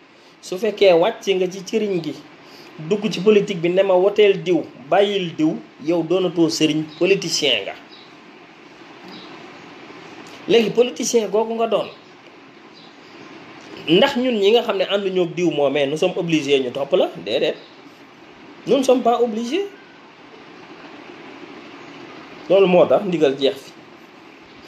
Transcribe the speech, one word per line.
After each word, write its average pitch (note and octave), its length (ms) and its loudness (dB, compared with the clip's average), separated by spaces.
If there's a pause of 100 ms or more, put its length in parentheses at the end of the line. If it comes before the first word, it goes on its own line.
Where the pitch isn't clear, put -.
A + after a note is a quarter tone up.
(400)
su - 180 -12
fekkee G3+ 340 4
wàcc F3+ 420 2
nga F#3 160 0
ci G3 160 -12
sëriñ G#3 360 -2
gi, D3+ 120 -8 (640)
dugg G3+ 320 -2
ci F3+ 100 -6
politique G3+ 400 4
bi, F3 80 0
ne F#3 140 2
ma F#3+ 120 2
woteel G3 480 4
diw, E3 200 0 (260)
bàyyil F#3 480 0
diw, D#3 180 0 (300)
yow E3 180 0
doonatoo E3+ 460 0
sëriñ, D#3 360 -2 (140)
politicien D#3 680 0
nga. D#2+ 100 -10 (2750)
Léegi G#3 220 2
politicien A#3 580 0
googu A3+ 260 -2
nga A3+ 120 -2
doon, F3 220 -2 (2000)
ndax A3+ 280 2
ñun B3 240 0
ñi G3 120 4
nga A#3 100 4
xam G#3 160 -4
ne F#3 60 0
ànduñoo F#3 400 -2
ak D#3+ 100 -6
diw E3+ 160 0
moomee, C#3+ 360 0
nous D3+ 120 -4
sommes - 180 0
obligés C#3+ 440 0
ñu B2 100 -4
topp C3+ 240 -8
la? B3 160 2 (140)
Déedéet. B2+ 320 -2 (1120)
Nous A#3 120 2
ne C4 40 0
sommes B3+ 200 2
pas A#3 180 2
obligés. A#3+ 460 -2 (2750)
Loolu G3 180 6
moo F3 200 6
tax C3+ 180 2
ndigal D#3 340 0
jeex C3+ 180 0
fi. - 140 -20 (960)